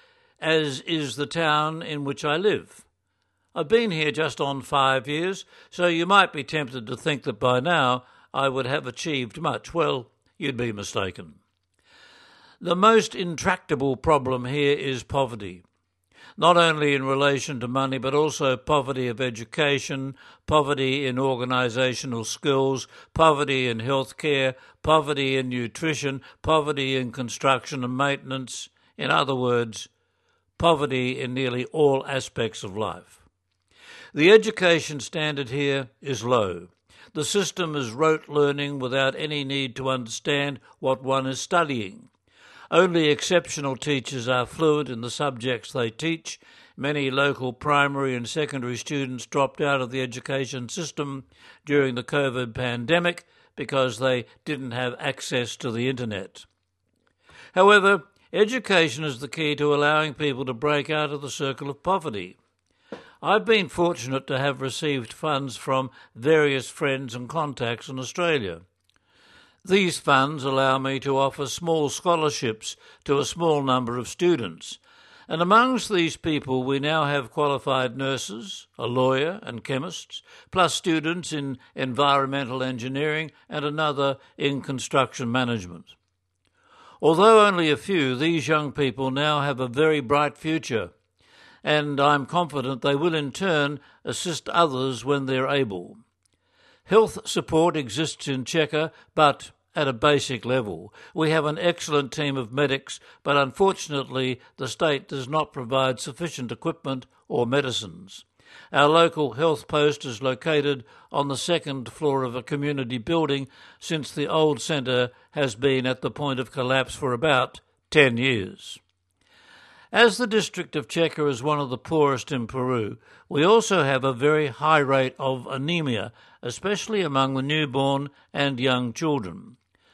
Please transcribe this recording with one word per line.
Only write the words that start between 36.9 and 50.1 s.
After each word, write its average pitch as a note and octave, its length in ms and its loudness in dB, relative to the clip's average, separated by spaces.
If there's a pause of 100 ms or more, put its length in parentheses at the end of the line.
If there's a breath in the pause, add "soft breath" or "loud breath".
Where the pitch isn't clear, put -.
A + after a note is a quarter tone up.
The D3+ 140 -6
system F3 500 -2
is B2+ 160 -4
rote D#3 380 0
learning C#3+ 500 0
without C3 380 0
any D3+ 260 -6
need C3+ 320 -4
to C3+ 140 -4
understand C3 720 -4 (180 soft breath)
what C3 240 0
one C3 240 0
is C3 140 -6
studying. C3+ 680 -2 (640 loud breath)
Only E3 380 6
exceptional D3 640 0
teachers B2+ 540 -4
are B2 160 2
fluent D3+ 420 2
in A#2+ 140 -8
the A#2 100 -8
subjects B2+ 640 -4
they A#2+ 160 -2
teach. D#3+ 500 -6 (380 loud breath)
Many C#3 340 -2
local C3 400 0
primary C#3 640 0
and A#2+ 100 -6
secondary B2+ 520 -4
students B2+ 480 -6
dropped C#3 340 -2
out C#3+ 220 0
of A#2+ 100 -6
the C3 100 -4
education B2+ 680 -6